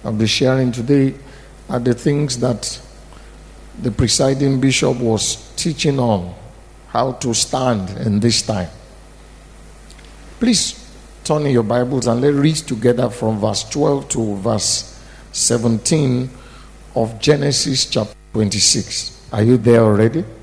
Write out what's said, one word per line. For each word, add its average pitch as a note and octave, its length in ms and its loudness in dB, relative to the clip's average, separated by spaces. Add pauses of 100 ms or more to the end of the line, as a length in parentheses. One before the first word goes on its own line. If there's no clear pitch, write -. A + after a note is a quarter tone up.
I'll A#2+ 80 -4
be A2 120 0
sharing C3 460 2
today, C3+ 440 2 (520)
are B2 140 -4
the B2 120 2
things C#3+ 460 -2
that B2 420 -4 (1000)
the B2 100 -2
presiding C3+ 720 0
bishop C3+ 400 2
was - 560 -2
teaching C#3+ 420 -2
on, G2 340 0 (540)
how B2 240 -2
to B2 220 -4
stand A#2+ 560 0 (160)
in A#2 160 2
this A#2 200 2
time. F#2+ 280 -4 (1700)
Please - 400 0 (460)
turn D3+ 200 0
in C#3 60 2
your A#2+ 120 4
Bibles A#2+ 440 0
and A#2 140 2
let's C#3+ 160 4
read D3+ 180 4
together A#2+ 540 0
from A2 300 -2
verse G#2 260 -2
twelve C#3+ 420 0
to G#2+ 300 -4
verse G#2 600 -4 (360)
seventeen B2 960 0 (680)
of A2+ 240 -2
Genesis C#3+ 680 0
chapter G#2 300 -4 (160)
twenty-six. - 1000 -2
Are G#2+ 100 2
you B2 140 6
there A#2 240 6
already? A2+ 420 4 (200)